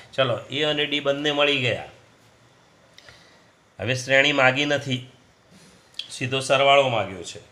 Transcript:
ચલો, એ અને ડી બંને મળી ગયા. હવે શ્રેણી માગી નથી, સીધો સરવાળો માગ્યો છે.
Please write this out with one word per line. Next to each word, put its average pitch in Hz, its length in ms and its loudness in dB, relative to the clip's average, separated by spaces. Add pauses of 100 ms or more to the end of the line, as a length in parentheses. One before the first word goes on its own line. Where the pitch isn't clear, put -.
(120)
ચલો, 120 280 0 (100)
એ 143 140 -4
અને 147 220 -2
ડી 143 140 -4
બંને 143 320 -2
મળી 143 280 0
ગયા. 110 240 -2 (2000)
હવે 113 140 -4
શ્રેણી 135 380 2
માગી 135 320 2
નથી, 127 420 -4 (1040)
સીધો 135 300 -4
સરવાળો 139 480 4
માગ્યો 95 340 -2
છે. 85 180 -14 (120)